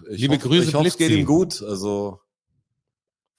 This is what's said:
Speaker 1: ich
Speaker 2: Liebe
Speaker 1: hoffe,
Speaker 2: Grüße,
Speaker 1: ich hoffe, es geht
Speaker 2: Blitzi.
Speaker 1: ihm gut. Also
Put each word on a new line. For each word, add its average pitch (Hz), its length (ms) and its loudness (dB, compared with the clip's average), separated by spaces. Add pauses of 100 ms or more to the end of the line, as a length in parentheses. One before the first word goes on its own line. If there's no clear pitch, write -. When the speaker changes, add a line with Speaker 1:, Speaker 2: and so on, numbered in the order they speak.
Speaker 1:
ich 101 120 -8
Speaker 2:
Liebe 139 160 2
Speaker 1:
hoffe, 123 120 -4
Speaker 2:
Grüße, 170 200 4
Speaker 1:
ich 147 60 -2
hoffe, 151 140 2
es - 80 -2
geht 165 120 0
Speaker 2:
Blitzi. 156 120 2
Speaker 1:
ihm 139 60 0
gut. 165 360 0
Also 101 580 -6 (1160)